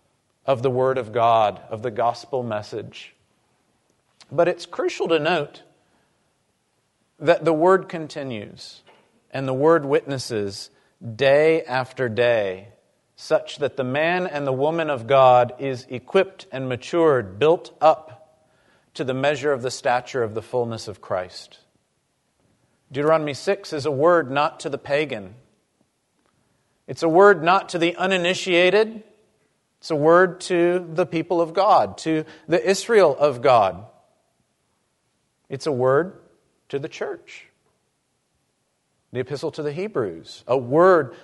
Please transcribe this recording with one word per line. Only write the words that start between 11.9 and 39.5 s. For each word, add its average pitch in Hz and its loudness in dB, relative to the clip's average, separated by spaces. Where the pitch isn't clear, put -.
day, 107 0
such - -4
that 143 -4
the 135 -4
man 165 -2
and 143 -6
the 131 -2
woman 156 -2
of 117 -6
God 127 6
is 135 -8
equipped 185 -2
and 131 -6
matured, 123 0
built 165 0
up - 0
to 160 -8
the 127 -4
measure 139 -2
of 131 -2
the 123 -4
stature 127 -2
of 107 -6
the 110 -6
fullness 117 -6
of 101 -16
Christ. - -10
Deuteronomy 147 0
six 196 -4
is 135 -6
a 151 -2
word 151 2
not 147 -2
to 160 -10
the 135 -6
pagan. 127 -6
It's - -8
a 165 0
word 180 6
not 180 2
to 180 -6
the 170 0
uninitiated. 185 0
It's - -14
a 160 -2
word 170 4
to 175 0
the 170 0
people 170 -2
of 165 -4
God, 170 2
to 160 -2
the 165 0
Israel 190 2
of 135 0
God. 107 4
It's - -12
a 160 -2
word 135 0
to 139 -8
the 139 -8
church. - -14
The 120 -6
epistle 143 -8